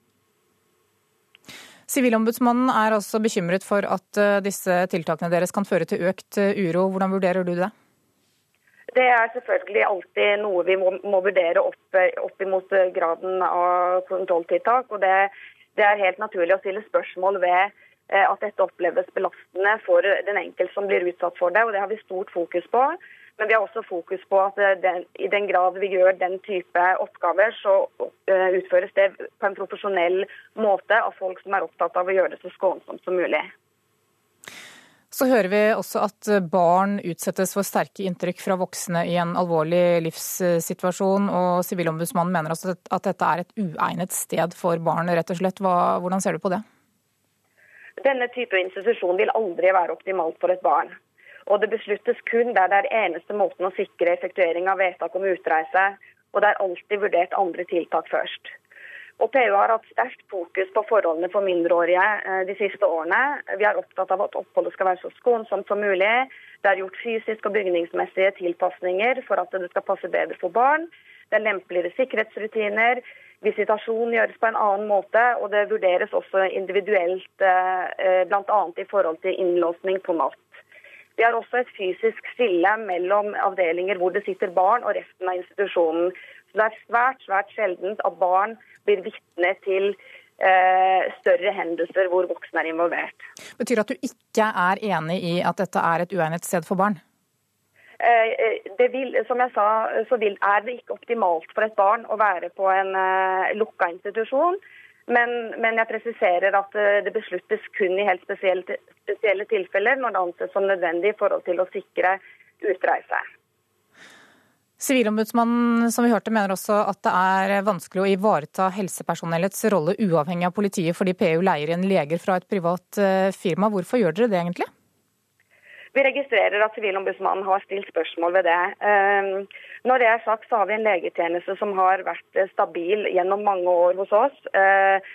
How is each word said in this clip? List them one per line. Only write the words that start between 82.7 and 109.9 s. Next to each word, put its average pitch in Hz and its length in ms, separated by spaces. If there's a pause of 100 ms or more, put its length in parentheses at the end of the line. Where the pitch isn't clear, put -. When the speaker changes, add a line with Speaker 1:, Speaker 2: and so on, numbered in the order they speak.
Speaker 2:
mellom 196 500
avdelinger 185 640
hvor 180 140
det 202 100
sitter 196 240
barn 190 340
og - 140
resten - 320
av 185 80
institusjonen. 175 760 (400)
Så - 60
det 214 80
er 220 140 (100)
svært, 240 380
svært 196 260
sjeldent 196 500
at 196 160
barn 190 380 (300)
blir 202 180
vitne 185 580
til, 196 320 (460)
eh, 185 800
større 185 320
hendelser 175 560
hvor 180 180
voksne 170 380
er 160 80
involvert. 160 420 (460)
Speaker 1:
Betyr 240 160
det 214 80
at - 80
du 262 160
ikke - 400
er 190 280 (200)
enig 160 260
i 175 200
at 175 180
dette 190 180
er 165 220
et 180 160
uegnet 165 260
sted 170 240
for 202 80
barn? 190 240 (1000)
Speaker 2:
Eh, 226 340
eh, 220 240 (200)
det 247 120
vil, 254 240 (140)
som 247 100
jeg 247 160
sa, 220 540
så 247 100
vil, 202 240
er 202 200
det 240 180
ikke - 160
optimalt 190 580
for 214 80
et 220 140
barn 214 320
å 214 100
være 180 320
på 196 220
en, 190 240
eh, 190 580
lukka 208 380
institusjon. 226 640 (500)
Men, 240 520
men 226 180
jeg 226 120
presiserer 202 640
at, 196 200
eh, 208 300
det - 80
besluttes 214 480 (180)
kun 185 200
i 202 60
helt 185 180
spesielle, 190 560 (240)
spesielle 202 440
tilfeller 202 500